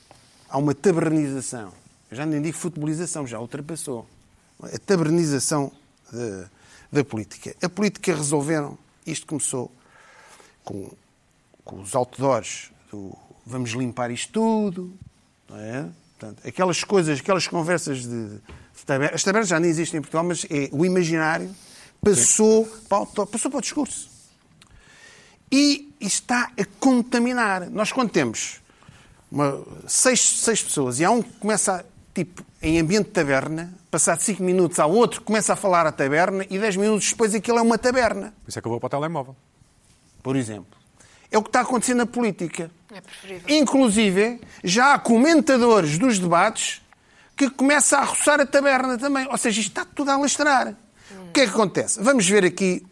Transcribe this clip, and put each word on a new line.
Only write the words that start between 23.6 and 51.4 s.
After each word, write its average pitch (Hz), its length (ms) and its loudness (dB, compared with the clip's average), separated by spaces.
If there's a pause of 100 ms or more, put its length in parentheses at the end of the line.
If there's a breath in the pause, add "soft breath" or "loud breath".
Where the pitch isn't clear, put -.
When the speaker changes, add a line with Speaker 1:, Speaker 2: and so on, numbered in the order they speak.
Speaker 1:
discurso. - 480 -6 (1400 soft breath)
E 285 500 2
está 240 580 -4
a 202 60 -2 (140)
contaminar. 240 920 0
Nós, 208 220 -2
quando 240 180 0
temos - 500 -2 (680 soft breath)
uma, 139 320 -2 (240)
seis, - 340 2
seis - 420 2
pessoas 127 380 -2
e 165 40 4
há 185 60 4
um 233 120 2
que - 160 -10
começa, 202 460 -2 (300)
tipo, - 280 -6 (200)
em 165 160 2
ambiente 175 280 2
de - 60 -18
taberna, 156 600 0 (180)
passado 165 300 0
cinco 196 220 -2
minutos 180 360 2
há 156 80 4
outro 214 340 2
que - 60 -14
começa 208 260 0
a 175 40 2
falar 175 300 2
à 151 60 0
taberna 180 560 0
e 190 100 -4
dez 202 180 -2
minutos 208 340 0
depois 220 240 0
aquilo 233 240 0
é 233 40 2
uma 226 140 4
taberna. 220 560 0 (100)
Speaker 2:
Por - 60 -20
isso 107 100 -10
é 101 40 -8
que - 60 -10
eu - 20 -2
vou 117 100 -4
para 127 60 -6
o 123 40 -8
telemóvel. 143 460 -6 (840)
Speaker 1:
Por 131 140 -2
exemplo. 107 420 -8 (520 soft breath)
É 220 60 -2
o 214 60 4
que 214 60 -12
está 254 120 2
acontecendo 247 380 0
na 240 80 2
política. 180 640 -4 (200)
Speaker 3:
É 190 100 -16
preferível. 185 480 -16
Speaker 1:
Inclusive, 233 920 4 (240 loud breath)
já 240 300 4
há 214 40 2
comentadores 233 1000 4
dos 226 200 2
debates 180 600 0 (560 soft breath)
que 269 140 2
começam 277 500 2
a 254 40 0
roçar 294 360 2
a 269 60 2
taberna 262 520 2
também. 269 320 -2
Ou 226 80 -2
seja, 226 220 0
isto 208 100 -4
está 359 140 -6
tudo 285 260 -4
a 277 40 4
alastrar. 277 540 2
Speaker 3:
Hum. 190 600 -18
Speaker 1:
O 170 40 -12
que 170 80 4